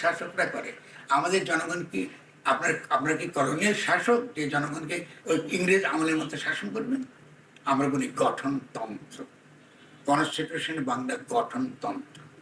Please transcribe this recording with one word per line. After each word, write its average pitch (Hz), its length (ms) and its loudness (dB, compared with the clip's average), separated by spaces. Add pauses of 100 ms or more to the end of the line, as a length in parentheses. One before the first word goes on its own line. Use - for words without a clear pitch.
শাসকরা 170 520 0
করে। - 160 -6 (460)
আমাদের 180 240 4 (100)
জনগণ 170 300 0 (100)
কি 98 100 -2 (520)
আপনার, 120 200 2 (220)
আপনার 147 260 2
কি - 60 -4 (100)
কলোনিয়াল 156 400 2 (100)
শাসক 180 340 4 (160)
যে 151 60 -2 (120)
জনগণকে 147 420 -2 (320)
ওই 160 80 4 (200)
ইংরেজ 185 260 6 (100)
আমলের 160 280 2
মতো 147 140 -6 (100)
শাসন - 300 -4
করবেন? 240 260 -2 (680)
আমরা 135 240 4
বলি 131 120 0 (160)
গঠনতন্ত্র, - 960 -4 (880)
কনস্টিটিউশন 156 680 0 (140)
বাংলা 127 240 -2 (200)
গঠনতন্ত্র, - 840 -4 (220)